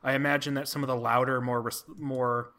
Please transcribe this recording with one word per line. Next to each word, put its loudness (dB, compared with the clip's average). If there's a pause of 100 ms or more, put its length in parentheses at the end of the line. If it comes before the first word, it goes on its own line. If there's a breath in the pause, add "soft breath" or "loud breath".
I 2
imagine 2
that -2
some -2
of -2
the 0
louder, 2
more 0
res-, -6 (140)
more -2